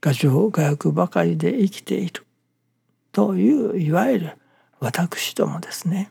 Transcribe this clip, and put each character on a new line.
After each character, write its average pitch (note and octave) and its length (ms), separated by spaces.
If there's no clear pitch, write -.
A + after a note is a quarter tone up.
牙 C#3+ 140
城 D#3 360
牙 E3 120
欲 D3 300
ば D3 160
か F3 160
り E3+ 120
で E3 220
生 G3 120
き - 100
て - 160
い G3 120
る - 160
と G3+ 240
い A3+ 400
う、 F#3+ 40
い D3+ 120
わ F#3 140
ゆ B3 140
る D#3+ 180
私 - 540
ど - 120
も D3+ 140
で - 100
す - 180
ね。 F#3+ 220